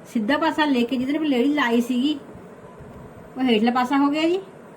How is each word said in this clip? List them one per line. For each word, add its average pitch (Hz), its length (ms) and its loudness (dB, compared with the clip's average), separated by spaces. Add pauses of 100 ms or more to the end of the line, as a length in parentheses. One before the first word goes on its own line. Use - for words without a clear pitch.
(120)
ਸਿੱਧਾ 240 260 0
ਪਾਸਾ 311 260 0
ਲੈ 262 180 2
ਕੇ 240 140 -2
ਜਿੱਧਰ 262 200 -2
ਆਪਾਂ 311 100 -2
ਲੇੜੀ 269 280 2
ਲਾਈ 240 260 2
ਸੀਗੀ, 262 380 0 (1160)
ਉਹ 254 60 -2
ਹੇਠਲਾ 233 280 4
ਪਾਸਾ 254 280 0
ਹੋ 285 120 4
ਗਿਆ 311 180 0
ਜੀ, 370 120 0 (360)